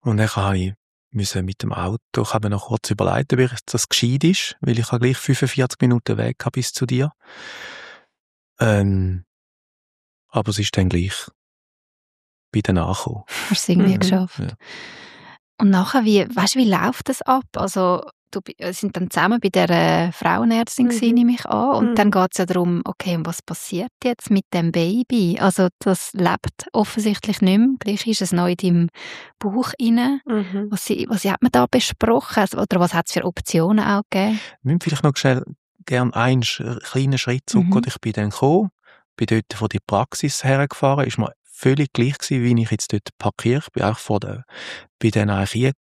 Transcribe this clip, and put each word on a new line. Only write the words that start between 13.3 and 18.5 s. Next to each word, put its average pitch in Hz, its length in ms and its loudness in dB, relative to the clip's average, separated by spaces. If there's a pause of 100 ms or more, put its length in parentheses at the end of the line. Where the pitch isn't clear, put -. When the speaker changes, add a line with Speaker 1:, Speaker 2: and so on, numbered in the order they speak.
Speaker 2:
du 214 40 2
es - 160 -4
irgendwie 180 240 4
Speaker 3:
Mhm. 180 60 -2
Speaker 2:
geschafft? 185 400 0
Speaker 1:
Ja. - 80 -4 (1080)
Speaker 2:
Und 202 120 6
nachher, 196 340 2
wie, 208 220 4 (100)
weißt 190 200 0
du, - 20 0
wie 233 120 4
läuft - 380 0
das - 140 -4
ab? 262 240 2 (100)
Also, 185 460 0 (300)
du 196 100 -6
bi-, - 160 -16